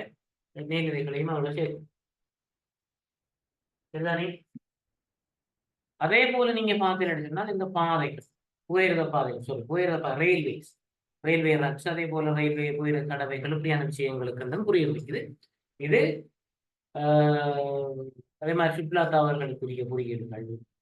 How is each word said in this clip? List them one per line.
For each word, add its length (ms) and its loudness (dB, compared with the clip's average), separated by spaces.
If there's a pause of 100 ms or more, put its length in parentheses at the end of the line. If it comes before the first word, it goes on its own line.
(560)
நீர்நிலைகளையும் 760 -2
அவங்க 200 -2
சேர்த்து. 300 -4 (2000)
சரிதானே? 340 -2 (1700)
அதே 280 4
போல 240 2
நீங்க 220 2
பாத்தீங்கன்னு 520 0
சொன்னா 220 -4
இந்த 220 -4
பாதைகள், 540 0 (440)
உயர்ந்த 380 4
பாதைகள், 380 -2
sorry, 220 -6
உயர்ந்த 320 0
பா-, 180 -4
ரயில்வேஸ், 540 0 (520)
ரயில்வே 340 4
ரக்ஸ், 300 -2
அதே 200 -2
போல 260 0
ரயில்வே 340 0 (100)
உயர 260 0
கடவைகள், 520 -4
இப்படியான 300 0
விஷயங்களுக்கு 580 -4
எல்லாம் 220 -4
குறியீடு 280 4
இருக்குது. 280 -6 (580)
இது, 220 4 (920)
ஆஹ், 1080 2 (340)
அதே 160 -2
மாதிரி 220 2
சுற்றுலா 300 2
தகவல்களுக்குரிய 800 0
குறியீடுகள், 600 -6 (360)